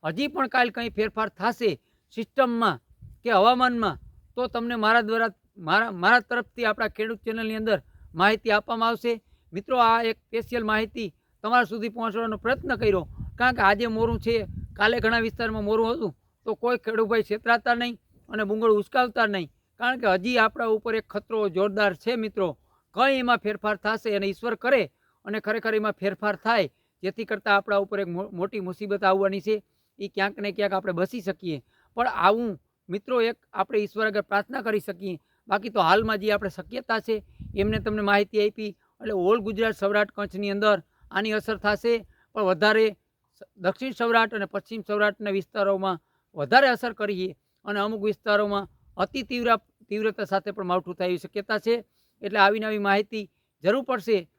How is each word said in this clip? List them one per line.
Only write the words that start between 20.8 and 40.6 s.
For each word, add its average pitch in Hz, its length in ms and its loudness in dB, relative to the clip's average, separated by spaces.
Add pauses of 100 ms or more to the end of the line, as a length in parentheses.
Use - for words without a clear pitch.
એક 220 120 -4
ખતરો 208 420 -4
જોરદાર 196 460 0
છે 240 220 -4
મિત્રો. 202 420 -4 (340)
કંઈ 262 260 2
એમાં 247 180 2
ફેરફાર 214 400 -4
થશે 214 400 -2
અને 196 100 0
ઈશ્વર 226 280 -4
કરે 240 360 2 (340)
અને 208 160 -6
ખરેખર 220 340 -2
એમાં 214 180 0
ફેરફાર 196 440 -4
થાય, 214 320 0 (340)
જેથી 190 220 -6
કરતાં 202 320 0
આપણા 202 200 0
ઉપર 202 240 -2
એક 185 80 -4
મો-, 185 220 -6
મોટી 196 300 -6
મુસીબત 190 440 -6
આવવાની 190 360 2
છે, 208 220 -2 (360)
એ 196 100 -8
ક્યાંક 196 300 -4
ને 208 140 -4
ક્યાંક 202 200 -2
આપણે 190 200 -2
બચી 185 280 -4
શકીએ. 170 420 -6 (320)
પણ 240 120 0
આવું 214 540 0 (280)
મિત્રો 220 320 -4
એક 226 160 0 (160)
આપણે 202 260 -2
ઈશ્વર 208 280 -2
આગળ 208 140 0
પ્રાર્થના 208 420 -2
કરી 214 180 -2
શકીએ. 180 400 -10 (280)
બાકી 208 220 -2
તો 220 100 0
હાલમાં 214 380 4
જે 208 140 0
આપણે 202 160 -2
શક્યતા 226 520 -6
છે 214 240 -4 (320)
એમને 214 240 0
તમને 214 220 -4
માહિતી 208 460 2
આપી. 208 280 -8 (240)
એટલે 220 120 -6
all 202 280 2
ગુજરાત, 214 320 -2
સૌરાષ્ટ્ર, 202 500 -2
કચ્છની 202 280 -6
અંદર 202 320 2 (280)